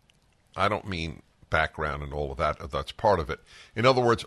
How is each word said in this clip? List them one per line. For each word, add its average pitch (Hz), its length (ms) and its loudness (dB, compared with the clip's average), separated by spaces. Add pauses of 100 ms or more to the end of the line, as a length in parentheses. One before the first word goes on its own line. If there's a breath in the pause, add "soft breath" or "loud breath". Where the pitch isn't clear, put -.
(560)
I 95 120 2
don't 101 200 -2
mean 82 340 -6 (300)
background 76 500 -2
and 69 100 -10
all 73 200 -4
of 67 80 -8
that, 76 320 -2
that's 71 200 -6
part 101 280 2
of 78 100 -4
it. 69 100 -6 (360 soft breath)
In 113 100 0
other 127 160 6
words, 113 260 2